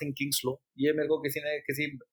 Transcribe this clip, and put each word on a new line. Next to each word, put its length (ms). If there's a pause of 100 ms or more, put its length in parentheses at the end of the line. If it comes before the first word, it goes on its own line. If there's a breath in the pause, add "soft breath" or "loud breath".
Thinking 340
Slow। 200 (200)
ये 160
मेरे 140
को 100
किसी 220
ने 200
किसी, 400 (140)